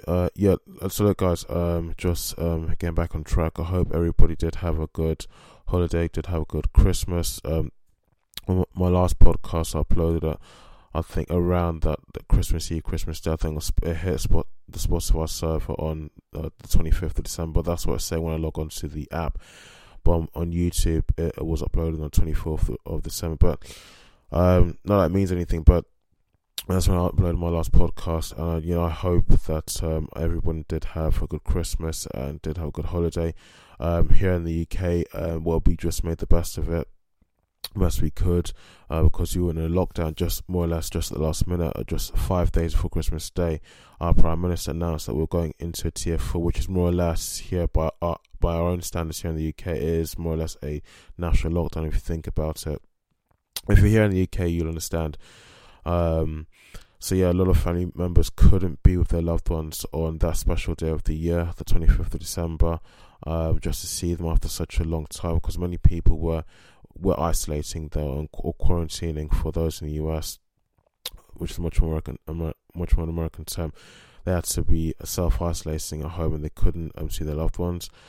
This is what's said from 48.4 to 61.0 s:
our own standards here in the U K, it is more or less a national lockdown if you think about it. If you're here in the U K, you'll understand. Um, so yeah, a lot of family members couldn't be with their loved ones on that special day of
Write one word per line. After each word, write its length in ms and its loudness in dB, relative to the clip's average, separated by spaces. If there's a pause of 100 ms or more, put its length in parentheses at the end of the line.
our 140 0
own 140 -2
standards 400 -8
here 100 -6
in 60 -6
the 60 -4
U 100 -4
K, 180 -10
it 100 -4
is 380 -4
more 140 -4
or 40 -4
less 240 -6
a 220 -10 (340)
national 360 0
lockdown 340 -4
if 80 -4
you 40 2
think 280 -8
about 400 -6
it. 120 -6 (880)
If 120 8
you're 80 6
here 160 4
in 80 2
the 80 0
U 80 2
K, 220 -4
you'll 180 -2
understand. 500 -6 (680)
Um, 600 -2 (540)
so 160 -4
yeah, 160 4
a 20 2
lot 140 2
of 100 6
family 380 0
members 340 2
couldn't 540 6
be 140 6
with 100 0
their 140 0
loved 280 -2
ones 440 -6
on 240 -4
that 180 0
special 400 -2
day 140 -4
of 160 -2